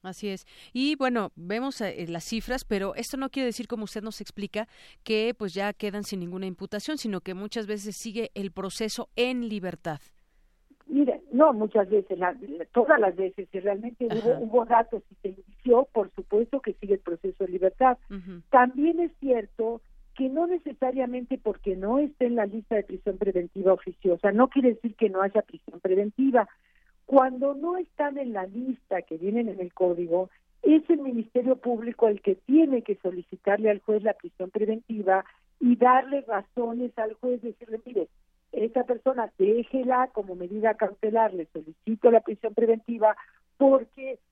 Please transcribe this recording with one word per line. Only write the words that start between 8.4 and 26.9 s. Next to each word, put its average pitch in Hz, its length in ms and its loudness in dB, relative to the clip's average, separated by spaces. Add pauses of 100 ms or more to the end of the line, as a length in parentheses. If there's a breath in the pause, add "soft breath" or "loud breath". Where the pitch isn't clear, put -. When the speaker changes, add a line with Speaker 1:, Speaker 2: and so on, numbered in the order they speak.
Speaker 1:
proceso 202 640 -8
en 247 320 -2
libertad. 175 540 -8 (880)
Speaker 2:
Mire, 277 340 0 (100)
no, 285 220 6
muchas 208 360 0
veces, 190 300 0
la, 180 160 -2 (380)
todas 269 260 6
las 190 160 2
veces, 190 340 -6
si 190 120 -8
realmente 214 460 -4
hubo, 220 260 0
Speaker 1:
Ajá. - 80 -2
Speaker 2:
hubo 233 240 0
datos 226 440 0
y 196 120 -20
se 202 80 -8
inició, 240 640 2
por 208 180 0
supuesto 220 480 -2
que 208 140 -6
sigue 202 220 0
el 196 40 -6
proceso 180 460 -6
en 180 60 -6
libertad. 190 460 2 (120)
Speaker 1:
Ujú. 185 400 -14
Speaker 2:
También 262 500 4
es 339 120 0 (100)
cierto 233 600 -2 (340)
que 262 120 -2
no 311 200 0
necesariamente 254 960 -4
porque 196 360 -4
no 208 200 -2
esté 285 280 0
en 240 100 0
la 214 100 0
lista 214 300 -6
de 202 80 0
prisión 190 340 -6
preventiva 185 540 0
oficiosa, 185 640 0
no 254 160 6
quiere 247 240 2
decir 220 220 -6
que 214 140 0
no 190 120 -2
haya 202 220 2
prisión - 360 -16
preventiva. 208 680 2 (560 soft breath)